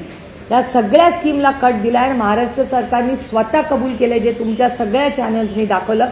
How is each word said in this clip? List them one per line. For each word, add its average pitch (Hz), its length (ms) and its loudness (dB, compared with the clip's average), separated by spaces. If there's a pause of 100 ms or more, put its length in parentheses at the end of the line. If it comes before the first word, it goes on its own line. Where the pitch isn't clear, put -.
(520)
या 247 120 2
सगळ्या 254 480 4
स्कीमला 285 400 0
कट 262 220 2
दिला. 233 260 0
आणि 262 180 0
महाराष्ट्र 226 460 0
सरकारने 247 540 0
स्वतः 220 440 0
कबूल 262 340 -2
केलं, 233 220 0
जे 226 140 0
तुमच्या 226 380 0
सगळ्या 247 400 0
चॅनल्सनी 220 560 -2
दाखवलं 220 460 0